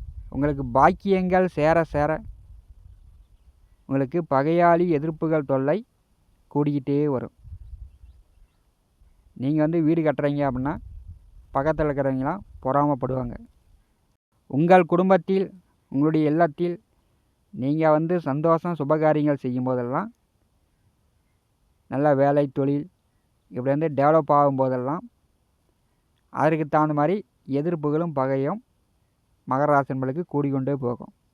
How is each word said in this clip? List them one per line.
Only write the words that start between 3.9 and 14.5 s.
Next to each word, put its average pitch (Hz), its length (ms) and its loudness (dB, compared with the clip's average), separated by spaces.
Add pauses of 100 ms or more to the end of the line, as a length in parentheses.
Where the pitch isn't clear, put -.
பகையாளி 170 520 4 (120)
எதிர்ப்புகள் 156 540 -2
தொல்லை 135 280 0 (720)
கூடிக்கிட்டே 143 520 0 (100)
வரும். - 220 -6 (2000)
நீங்க 143 280 -2
வந்து 165 220 0
வீடு 170 160 2
கட்டுறீங்க 143 440 0
அப்படின்னா, 131 260 -4 (840)
பக்கத்துல 151 320 0
இருக்கிறவங்களாம் 139 560 -2 (180)
பொறாமைப்படுவாங்க. 131 720 -2 (1160)